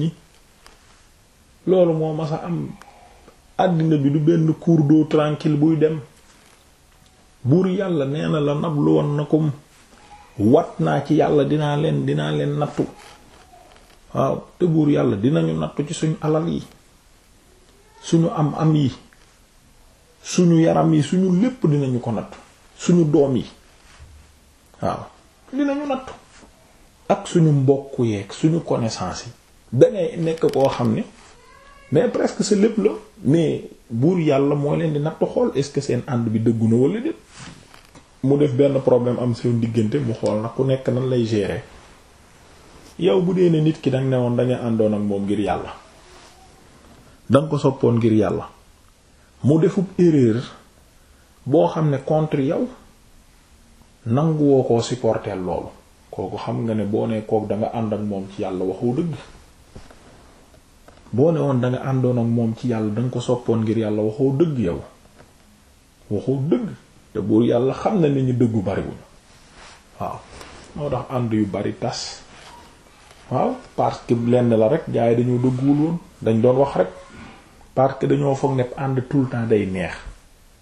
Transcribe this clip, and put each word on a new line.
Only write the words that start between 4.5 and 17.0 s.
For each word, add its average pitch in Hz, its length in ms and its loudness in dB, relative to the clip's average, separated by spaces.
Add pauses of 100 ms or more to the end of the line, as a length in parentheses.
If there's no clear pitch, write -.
cours 156 320 4
d'eau 156 180 6
tranquille 151 540 0
buy 160 180 4
dem. 156 220 2 (1500)
Buur 170 240 4
Yàlla 180 380 -2
nee 156 220 -4
na, 160 120 0
"La 143 140 0
nabluwannakum", 151 960 0 (880)
wat - 400 2
naa 156 260 0
ci 156 120 0
Yàlla, 147 280 2
dinaa 147 320 -2
leen, 147 300 -2
dinaa 147 240 -2
leen 73 280 -2
nattu. - 280 -4 (1300)
Waaw, 135 280 -2 (160)
te 175 80 0
buur 156 240 4
Yàlla 143 260 2
dinañu 160 420 0
nattu 156 280 -4
ci 165 80 -10
suñu 160 280 -2
alal 156 260 0
yi, 143 140 -4 (1400)